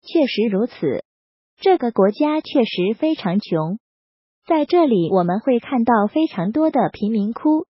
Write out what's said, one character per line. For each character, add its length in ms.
确 260
实 220
如 160
此， 380
这 180
个 140
国 200
家 300
确 220
实 340
非 180
常 240
穷。 400
在 200
这 200
里 260
我 120
们 160
会 200
看 240
到 240
非 200
常 240
多 200
的 200
贫 200
民 220
窟 400